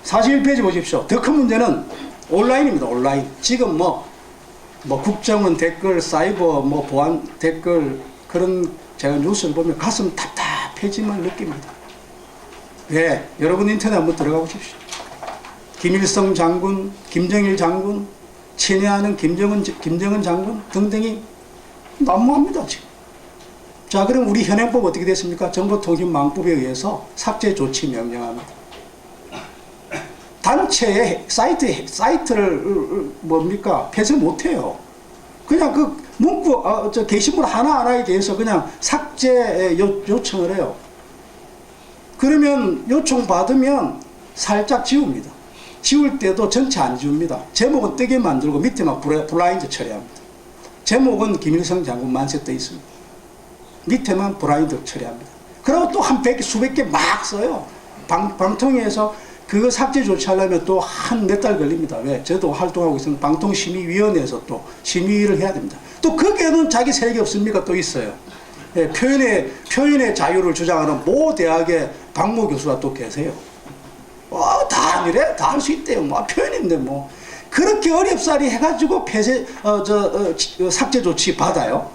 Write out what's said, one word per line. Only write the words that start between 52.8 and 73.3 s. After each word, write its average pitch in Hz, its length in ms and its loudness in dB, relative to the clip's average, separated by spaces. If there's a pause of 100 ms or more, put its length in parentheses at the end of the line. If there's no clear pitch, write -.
밑에만 196 520 0
블라인드 147 480 0
처리합니다. - 460 -12 (320)
그리고 339 280 2
또 392 100 -2
한 262 200 2
백 240 160 2
개, - 60 -6
수백 240 320 -2
개 277 80 2
막 - 420 0
써요. 202 400 -4 (420)
방-, 196 300 -2
방통위에서 214 800 0 (320)
그거 220 240 2
삭제 262 320 0
조치하려면 190 600 2
또 190 160 2
한 - 480 -2
몇 196 140 2
달 208 160 2
걸립니다. 151 460 -2
왜? 131 200 -4
저도 170 300 0
활동하고 170 440 -2
있으면 139 220 -4
방통심의위원회에서 175 1300 0
또 - 180 -10 (200)
심의를 202 560 2
해야 190 120 0
됩니다. - 260 -8 (220)
또 - 160 2
거기에는 330 540 4
자기 247 240 2
세력이 233 280 0
없습니까? 202 440 0
또 175 100 -2
있어요. 120 380 -4 (640)
예, 165 140 2
표현의, 254 640 2 (180)
표현의 269 460 4
자유를 175 380 2
주장하는 156 500 0
모 214 320 2
대학의 165 560 2 (220)
박모 214 340 0
교수가 139 320 -2
또 131 140 -4
계세요. 131 400 -6 (960)